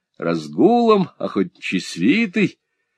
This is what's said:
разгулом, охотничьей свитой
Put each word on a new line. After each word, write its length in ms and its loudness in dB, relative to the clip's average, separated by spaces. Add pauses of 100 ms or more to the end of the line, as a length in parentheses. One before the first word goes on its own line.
(180)
разгулом, 1040 2
охотничьей 600 -4
свитой 800 -2 (380)